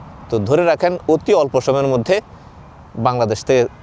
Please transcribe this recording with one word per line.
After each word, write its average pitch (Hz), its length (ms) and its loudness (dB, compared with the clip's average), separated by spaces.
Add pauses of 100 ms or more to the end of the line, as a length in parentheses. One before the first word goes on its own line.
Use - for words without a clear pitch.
(300)
তো 113 100 -2
ধরে 143 260 0
রাখেন 175 320 0 (120)
অতি 160 240 0
অল্প 143 260 0
সময়ের 139 280 0
মধ্যে 135 340 0 (720)
বাংলাদেশ 117 480 -2
থেকে, 123 240 2 (160)